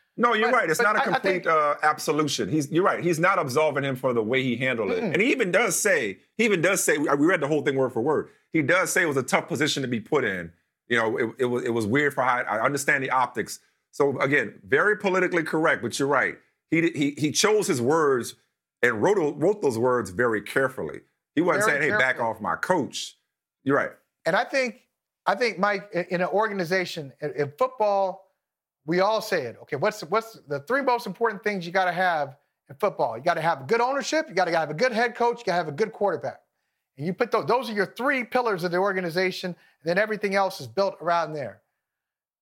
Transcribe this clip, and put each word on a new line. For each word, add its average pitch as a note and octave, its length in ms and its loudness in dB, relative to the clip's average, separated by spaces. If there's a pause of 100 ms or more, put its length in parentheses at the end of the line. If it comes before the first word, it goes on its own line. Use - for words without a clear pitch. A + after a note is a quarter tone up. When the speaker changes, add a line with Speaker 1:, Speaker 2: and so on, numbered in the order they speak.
(160)
Speaker 1:
No, A#3+ 160 2
you're A3 180 2
Speaker 2:
But, B3+ 60 4
Speaker 1:
right. G#3 140 2
It's G3+ 80 2
Speaker 2:
but G#3 60 2
Speaker 1:
not G#3+ 120 4
a - 40 2
Speaker 2:
I, - 20 2
I - 20 0
Speaker 1:
complete, F#3+ 260 2 (140)
Speaker 2:
think - 40 -14
Speaker 1:
uh, D3+ 340 4
absolution. D3+ 680 0
He's, C#3 220 0
you're D#3+ 140 2
right. D#3 180 2
He's E3+ 160 0
not F#3 200 4
absolving C#3+ 460 0
him C3+ 120 -2
for B2+ 180 0
the A#2 80 2
way B2+ 200 0
he B2+ 140 0
handled A#2+ 360 -2
it. - 100 -2
Speaker 2:
Mm-mm. G3+ 100 -2
Speaker 1:
And D#3+ 80 0
he A#3+ 120 2
even G#3 180 0
does G3 280 2
say, C#3 400 0 (200)
he A3 60 4
even G3+ 180 2
does F3+ 200 2
say, D#3 140 2
we, D3 200 0
we C#3+ 100 4
read F3 140 2
the C#3 80 0
whole D3+ 140 0
thing C3+ 140 0
word C3 160 0
for A#2 80 -2
word. B2+ 280 0 (240)
He D#3+ 100 2
does E3+ 300 2
say F3+ 100 2
it F3 40 2
was C#3+ 120 -2
a B2+ 60 2
tough D#3+ 240 0
position C#3+ 340 -2
to C3 60 -4
be B2 120 -2
put C#3 240 0
in. F2+ 280 -4 (340)
You A#2+ 120 2
know, A2+ 200 2
it, A2+ 200 -2
it C3 80 0
was, B2 180 -2
it A#2+ 60 -2
was A#2 160 0
weird C3+ 260 2
for C3+ 100 -2
how, B2 200 2
I G#2+ 180 -4
understand C#3 420 0
the C3 80 -4
optics. B2 480 -2 (320)
So C#3+ 300 0
again, C3+ 440 0
very E3+ 340 2
politically F3+ 440 0
correct, D#3 400 0
but A2+ 160 -4
you're C#3 80 0
right. B2 300 2 (340)
He, E3 200 2
he, D3+ 260 -2
he D3+ 160 -2
chose G#3 340 2
his D3+ 140 0
words C3+ 540 2 (480)
and A#2 200 2
wrote, F#3+ 140 4 (220)
wrote G#3 240 0
those B2+ 160 0
words A#2+ 320 0
very G#2+ 320 0
carefully. C3 580 -2 (340)
He - 60 2
wasn't F3 260 2
Speaker 2:
Very D3 140 2
Speaker 1:
saying, C#3+ 120 0
"Hey, B2 60 2
back B2+ 180 2
Speaker 2:
carefully. A#2+ 120 -2
Speaker 1:
off G#2+ 140 -6
my E2+ 140 -2
coach." - 600 -2 (480)
You're C3+ 120 2
right. G#2+ 160 -2 (340)
Speaker 2:
And E3 100 2
I A#3+ 80 2
think, C4 380 -4 (420)
I G3 100 2
think, G#3+ 240 -2
Mike, G3 360 -2
in, E3+ 160 -2
in F3 100 -2
an F3 80 0
organization, F3+ 840 -2 (100)
in, D3 100 -6
in C#3+ 260 -4
football, G3+ 720 -2 (540)
we F3 160 0
all G#3 220 2
say F3+ 220 -2
it. A2+ 180 -10
Okay, - 140 -8
what's, G3+ 260 -2
what's G3+ 360 -4 (100)
the C#3+ 120 -4
three B3+ 220 -2
most B3 240 0
important G#3 360 -4
things G3+ 220 -4
you E3+ 80 -10
gotta F#3 200 2
have E3 440 -2 (320)
in C3 80 -20
football? D3 400 -2
You B2 80 -12
gotta E3+ 160 0
have D3+ 260 -2
good A3+ 140 2
ownership, C#4 480 -2
you G3 60 -16
gotta F3 200 0
have D#3+ 160 0
a D#3 40 -6
good A#3+ 180 0
head A#3 220 0
coach, A#3+ 240 0
you - 80 -18
gotta F3 100 0
have E3+ 120 0
a D3 40 -8
good G#3 200 -2
quarterback. F3 500 -4 (560)
And C#3 80 -8
you F#3 80 -2
put - 160 -2
tho-, A3 120 2
those A3+ 280 0
are - 20 -8
your G3+ 140 0
three C4 360 -2
pillars A#3 420 0
of F3+ 60 -4
the E3+ 60 0
organization, F#3 720 -2
and E3+ 60 -12 (340)
then F3+ 80 0
everything G#3 380 -2
else F#3+ 240 0
is C3 80 -12
built F#3+ 320 -2
around E3 320 -2
there. C3 280 -8 (800)